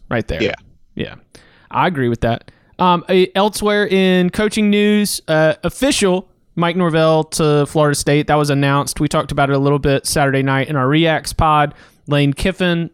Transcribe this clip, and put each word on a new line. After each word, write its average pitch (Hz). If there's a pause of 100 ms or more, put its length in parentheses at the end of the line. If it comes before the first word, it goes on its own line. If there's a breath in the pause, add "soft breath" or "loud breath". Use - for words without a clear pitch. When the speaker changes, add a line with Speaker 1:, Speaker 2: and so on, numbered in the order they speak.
Speaker 1:
right 117
there. 85
Speaker 2:
Yeah. 101 (400)
Speaker 1:
Yeah. - (560 loud breath)
I 143
agree 135
with 117
that. 117 (280 soft breath)
Um, 175
a-, 185
elsewhere 208
in 185
coaching 214
news, 208
uh, 156
official 190 (280)
Mike 170
Norvell 160
to 147
Florida 147
State. 147
That 147
was 147
announced. 139
We 151
talked 151
about 139
it -
a 139
little 143
bit 139
Saturday 135
night 135
in 151
our 131
Reacts 156
pod. 151 (320 loud breath)
Lane 143
Kiffin 175